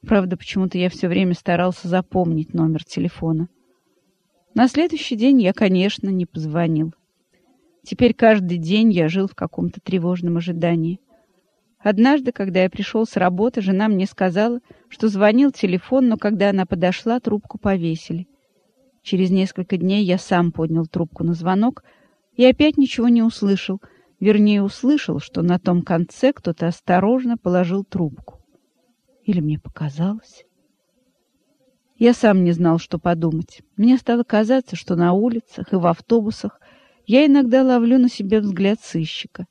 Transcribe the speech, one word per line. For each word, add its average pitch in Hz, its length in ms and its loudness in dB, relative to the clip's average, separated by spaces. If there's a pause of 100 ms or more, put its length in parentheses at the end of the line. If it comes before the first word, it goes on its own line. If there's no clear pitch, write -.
Правда, 185 360 0
почему-то 190 420 -4
я 180 100 0
все 180 200 -4
время 180 260 0
старался 180 520 -2
запомнить 170 640 -2
номер 160 320 -2
телефона. 170 640 -4 (1040)
На 240 120 4
следующий 302 500 -2
день 247 260 4
я, 185 100 2
конечно, 190 560 0
не 185 180 -2
позвонил. 160 680 -4 (920)
Теперь 226 300 0
каждый 202 420 2
день 202 360 2
я 170 160 2
жил 190 200 -2
в - 60 -12
каком-то - 460 -8
тревожном 175 580 -2
ожидании. 170 640 -2 (760)
Однажды, 247 540 2
когда 190 300 -2
я 185 80 2
пришел 220 360 -4
с - 100 -8
работы, 196 440 0
жена 190 280 0
мне 190 180 0
сказала, 208 540 -2 (280)
что - 200 -4
звонил 220 440 2
телефон, 233 560 0
но 220 80 0
когда 202 320 0
она 196 160 0
подошла, 185 560 -2
трубку 208 380 -6
повесили. 170 680 -4 (760)
Через 185 260 -2
несколько 190 480 -2
дней 185 260 0
я 180 140 0
сам 175 340 0
поднял 160 360 -2
трубку 170 380 -6
на 170 100 0
звонок 185 500 -2 (520)
и 240 100 4
опять 294 320 4
ничего 247 320 2
не 233 120 4
услышал. 196 600 -2 (360)
Вернее, 208 440 4
услышал, 202 580 -2
что - 220 -6
на 175 160 2
том 175 240 0
конце 175 500 0
кто-то 170 360 -6
осторожно 226 680 0
положил 180 480 -2
трубку. - 560 -8 (840)
Или 180 160 -2
мне 151 180 -4
показалось? 160 880 -8 (1500)
Я 240 160 4
сам 196 300 4
не 170 80 4
знал, 170 260 2
что - 200 -6
подумать. 165 640 -4 (160)
Мне 240 220 4
стало 240 240 -2
казаться, 226 520 0
что 170 220 -6
на 175 160 2
улицах 226 640 -4
и - 20 2
в 175 100 0
автобусах 208 760 -2 (460)
я 269 200 4
иногда 269 360 4
ловлю 247 360 2
на 247 100 4
себе 214 320 -2
взгляд 196 400 -2
сыщика. - 720 -10